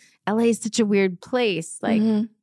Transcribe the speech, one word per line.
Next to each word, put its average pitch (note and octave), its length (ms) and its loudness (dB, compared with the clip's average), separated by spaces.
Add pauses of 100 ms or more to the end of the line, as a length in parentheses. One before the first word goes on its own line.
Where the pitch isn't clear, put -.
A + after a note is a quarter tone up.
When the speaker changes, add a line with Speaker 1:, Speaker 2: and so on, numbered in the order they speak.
(260)
Speaker 1:
"L G#3+ 140 0
A A#3 100 4
is A3 80 0
such - 220 -4
a A3 40 4
weird F#3+ 360 2
place. G#3+ 600 -4
Like, G#3+ 220 0
Speaker 2:
Mm-hmm. A3 220 2 (180)